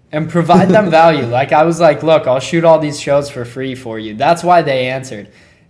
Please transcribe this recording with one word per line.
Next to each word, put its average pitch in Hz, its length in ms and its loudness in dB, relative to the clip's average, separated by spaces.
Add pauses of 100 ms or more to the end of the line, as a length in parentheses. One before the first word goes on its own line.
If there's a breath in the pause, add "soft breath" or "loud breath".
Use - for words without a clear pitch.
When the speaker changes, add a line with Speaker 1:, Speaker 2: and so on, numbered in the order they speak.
(120)
Speaker 1:
And 156 180 -6
provide 175 400 2
them 202 220 2
Speaker 2:
<laughs> 160 100 4
Speaker 1:
value. 156 240 4
Like, 123 260 -2
I 156 120 4
was 165 160 -2
like, 156 240 2
"Look, 156 240 2
I'll 131 120 0
shoot 165 240 -4
all 165 140 4
these 151 220 -4
shows 143 320 -2
for 127 120 -10
free 131 300 -10
for 120 240 -12
you." 110 160 -10
That's 160 300 0
why 175 180 4
they 131 260 -2
answered. 127 420 -10 (400 soft breath)